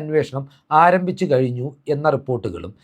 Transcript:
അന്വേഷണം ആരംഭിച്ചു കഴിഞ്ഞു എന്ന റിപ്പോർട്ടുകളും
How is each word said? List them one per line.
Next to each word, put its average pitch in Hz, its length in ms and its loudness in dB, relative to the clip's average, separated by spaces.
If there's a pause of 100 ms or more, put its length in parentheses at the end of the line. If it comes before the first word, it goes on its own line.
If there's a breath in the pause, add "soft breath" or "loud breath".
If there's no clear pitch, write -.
അന്വേഷണം 147 440 -2 (380 soft breath)
ആരംഭിച്ചു 180 500 2
കഴിഞ്ഞു 127 340 0 (280)
എന്ന 151 200 0
റിപ്പോർട്ടുകളും 107 580 -6 (120)